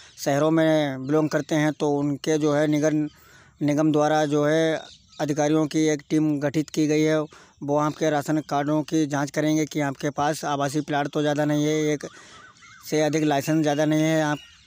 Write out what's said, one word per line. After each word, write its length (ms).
शहरों 340
में 540
बिलोंग 240
करते 260
हैं 180
तो 180
उनके 460
जो 160
है 140
निगर 260
निगम 300
द्वारा 340
जो 200
है 360
अधिकारियों 460
की 200
एक 220
टीम 300
गठित 300
की 180
गई 140
है, 180
वो 580
आपके 320
राशन 400
कार्डों 340
की 240
जांच 240
करेंगे 340
कि 160
आपके 300
पास 340
आवासीय 360
प्लाट 260
तो 140
ज़्यादा 240
नहीं 200
है, 180
एक 220
से 160
अधिक 220
लाइसेंस 380
ज़्यादा 240
नहीं 180
है, 200
आप 140